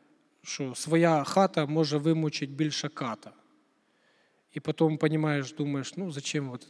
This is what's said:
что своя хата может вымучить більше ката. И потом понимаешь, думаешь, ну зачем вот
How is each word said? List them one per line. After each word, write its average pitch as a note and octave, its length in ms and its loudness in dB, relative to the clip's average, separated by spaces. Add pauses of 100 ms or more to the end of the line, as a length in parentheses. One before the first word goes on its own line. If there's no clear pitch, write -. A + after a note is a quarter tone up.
(440)
что C3 320 -8
своя E3 480 4
хата F#3 420 2
может D3 360 0
вымучить D3+ 500 0
більше D3 380 -4
ката. - 440 -8 (1200)
И D3 40 -6
потом D#3 380 2
понимаешь, D3+ 540 2
думаешь, C#3+ 460 -4
ну F3+ 140 -6
зачем C#3 380 -4
вот B2 200 -12